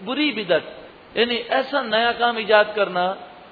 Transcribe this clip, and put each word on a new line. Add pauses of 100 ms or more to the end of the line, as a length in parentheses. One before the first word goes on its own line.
बुरी
बिदअत, (400)
यानी (160)
ऐसा
नया
काम
ईजाद
करना (460)